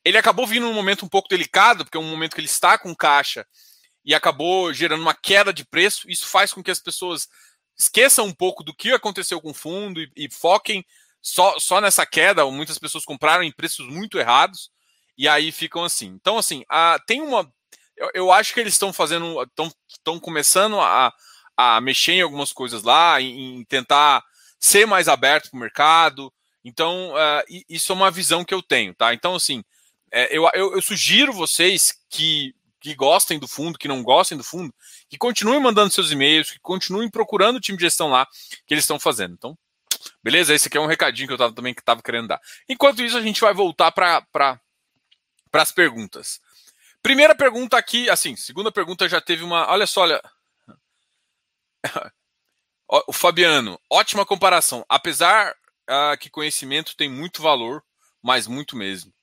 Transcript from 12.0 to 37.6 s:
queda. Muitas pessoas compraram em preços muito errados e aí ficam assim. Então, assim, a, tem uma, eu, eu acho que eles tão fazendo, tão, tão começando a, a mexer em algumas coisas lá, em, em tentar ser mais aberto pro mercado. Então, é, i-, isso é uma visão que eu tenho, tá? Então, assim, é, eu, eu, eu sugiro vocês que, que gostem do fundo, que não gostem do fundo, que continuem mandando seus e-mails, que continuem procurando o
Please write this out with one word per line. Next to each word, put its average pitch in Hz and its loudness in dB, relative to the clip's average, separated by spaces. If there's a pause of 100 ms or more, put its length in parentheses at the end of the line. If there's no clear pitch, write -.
queda. 170 2
Muitas 147 -8
pessoas 156 -10
compraram 156 0
em 151 -6
preços 131 -10
muito 180 -8
errados 139 2 (480)
e 139 0
aí 151 2
ficam 165 -8
assim. 143 -6
Então, 180 -2
assim, 151 -4
a, 165 2
tem 262 -2
uma, 226 -2 (460)
eu, - -6
eu 185 2
acho 202 6
que 240 -2
eles 208 0
tão 196 -2
fazendo, 165 -4 (120)
tão, 160 -6 (320)
tão 165 -6
começando 180 0
a, 120 4 (460)
a 117 4
mexer 135 0
em 185 4
algumas 143 -4
coisas 117 -10
lá, 151 4
em, 131 -10
em 120 -16
tentar 139 2 (360)
ser 208 4
mais 185 2
aberto 139 2
pro 131 -16
mercado. 143 2 (320)
Então, 165 -6
é, 151 0
i-, 180 -20
isso 165 -6
é 185 -2
uma 190 2
visão 170 -2
que - -6
eu 185 -4
tenho, 107 -2
tá? 117 0
Então, 175 -4
assim, 135 -6 (480)
é, 123 0
eu, 160 2
eu, 185 -2
eu 185 -2
sugiro 214 0
vocês 180 0 (160)
que, 151 -4 (260)
que 147 -12
gostem 147 2
do 127 -12
fundo, 160 -8
que 143 -8
não 135 -6
gostem 147 2
do 127 -14
fundo, 165 -12 (360)
que 143 -20
continuem 240 0
mandando 214 2
seus 165 -2
e-mails, 147 2
que - -20
continuem 190 -6
procurando 220 0
o 214 -8